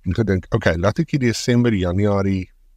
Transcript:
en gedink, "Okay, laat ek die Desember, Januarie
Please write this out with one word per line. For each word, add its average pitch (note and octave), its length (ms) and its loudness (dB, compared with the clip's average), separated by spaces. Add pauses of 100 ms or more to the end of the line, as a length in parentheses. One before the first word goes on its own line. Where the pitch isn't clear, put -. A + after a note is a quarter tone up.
en F#2 100 -2
gedink, G2 360 0
"Okay, G2 260 0
laat F#2+ 220 0
ek E3 120 -2
die D3+ 80 0
Desember, A#2+ 540 2
Januarie G2 800 0 (260)